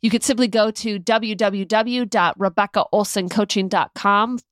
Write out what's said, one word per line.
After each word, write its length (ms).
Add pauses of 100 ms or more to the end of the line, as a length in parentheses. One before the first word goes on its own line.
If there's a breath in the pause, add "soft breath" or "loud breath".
You 100
could 120
simply 260
go 220
to 280
w 360
w 300
w 420
dot 320
rebecca 540
olson 360
coaching 400
dot 260
com 440 (140)